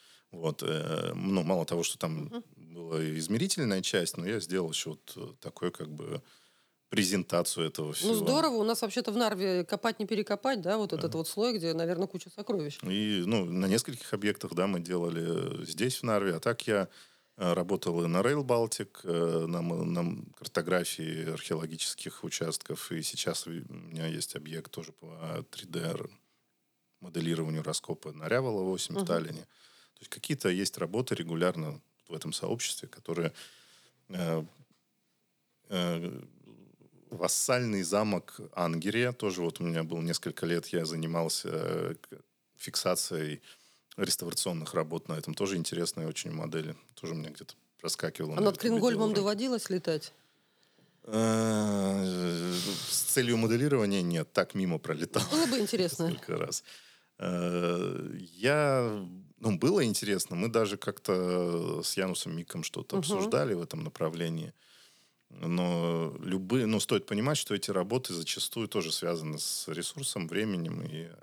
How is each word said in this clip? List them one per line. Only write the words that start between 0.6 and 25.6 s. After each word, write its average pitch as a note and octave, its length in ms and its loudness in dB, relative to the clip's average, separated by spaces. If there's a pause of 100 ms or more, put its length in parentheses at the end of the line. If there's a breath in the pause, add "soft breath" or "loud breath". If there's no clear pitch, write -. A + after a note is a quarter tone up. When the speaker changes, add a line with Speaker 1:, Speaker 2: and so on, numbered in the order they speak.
Speaker 1:
э, E2 520 0
ну, F#2 300 2
мало E2+ 220 2
того, E2+ 180 0
что - 140 -4
там D#2 320 -4
Speaker 2:
Мгм. A#3 120 -8 (140)
Speaker 1:
была E2 460 -6
и D#2 160 -2
измерительная G#2 640 0
часть, F2 360 0
но E2+ 80 -4
я G#2+ 140 -2
сделал F2 300 0
еще D#2+ 220 -4
вот, - 240 -16
э, E2 240 -10
такое, - 300 -6
как E2 200 -10
бы, D#2 320 -8 (680 soft breath)
презентацию F2 800 2
этого D#2 320 -4
Speaker 2:
Ну, G#3 120 4
Speaker 1:
всего. - 20 4
Speaker 2:
здорово. B3+ 420 4
У G#3+ 80 4
нас A3 180 2
вообще-то A3+ 300 -2
в G3+ 40 2
Нарве G3 480 2
копать A3 340 -2
не G#3 80 -2
перекопать, G#3 540 0
да, F3+ 160 0
вот G#3+ 160 0
этот E3+ 220 -2
Speaker 1:
Ага. - 0 -
Speaker 2:
вот D#3+ 140 -2
слой, A3+ 280 2
где, E3 160 0
наверно, E3+ 340 0
куча F#3 240 -8
сокровищ. F#3+ 520 -4
Speaker 1:
И, G2+ 440 2
ну, G#2 200 4
на F#2 200 2
нескольких - 460 0
объектах, G2+ 420 0
да, F2 120 4
мы F#2+ 140 2
делали E2+ 840 0
здесь, A#2+ 340 -2
в - 40 -16
Нарве. G2+ 340 2
А D#2 40 -4
так - 260 0
я, G2+ 220 4 (500 loud breath)
э, F2+ 160 2
работал F2 500 2
и - 20 2
на E2+ 140 4
Rail C#3 240 4
Baltic, A#2 600 0
э, E2+ 420 2
на E2+ 120 0
м-, E2+ 260 0
на E2+ 160 0
м-, E2+ 260 -2 (100)
картографии E2 960 -2
археологических - 920 -6
участков. - 680 -4
И E2 100 -4
сейчас - 440 -4
у E2 40 -8
меня E2 560 -8
есть E2 300 -4
объект D#2 340 -10
тоже - 220 -12
по E2 580 -10
три - 160 -12